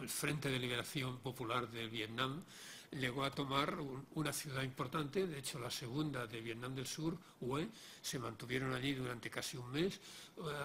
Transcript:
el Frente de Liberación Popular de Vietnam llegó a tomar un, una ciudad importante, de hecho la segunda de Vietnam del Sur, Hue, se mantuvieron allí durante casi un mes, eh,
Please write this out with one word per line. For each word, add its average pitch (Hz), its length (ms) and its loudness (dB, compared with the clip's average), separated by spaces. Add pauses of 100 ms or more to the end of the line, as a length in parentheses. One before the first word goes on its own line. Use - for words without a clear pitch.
el - 60 -4
Frente 147 400 2
de 127 100 4
Liberación 123 600 0
Popular 120 520 0
de 113 160 -2
Vietnam 117 560 0 (480)
llegó 131 320 2
a 135 80 4
tomar 139 480 4
un, 139 260 -4 (100)
una 147 180 2
ciudad 135 300 0
importante, 143 640 2
de 151 140 -2
hecho 131 200 -2
la 117 120 -2
segunda 131 560 0
de 113 140 -6
Vietnam 120 340 -4
del 131 100 -2
Sur, 160 320 0 (220)
Hue, 139 300 2 (320)
se - 180 -2
mantuvieron 123 540 0
allí 131 220 2
durante 123 340 -2
casi - 260 -2
un 123 160 -6
mes, 165 240 4
eh, - 460 -12 (240)